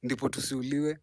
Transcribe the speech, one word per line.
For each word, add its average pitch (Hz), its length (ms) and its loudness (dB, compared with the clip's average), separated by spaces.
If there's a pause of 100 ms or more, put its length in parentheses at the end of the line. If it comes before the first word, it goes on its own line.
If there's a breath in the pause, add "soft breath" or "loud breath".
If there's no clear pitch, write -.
ndipo 131 260 0
tusiuliwe. 143 760 0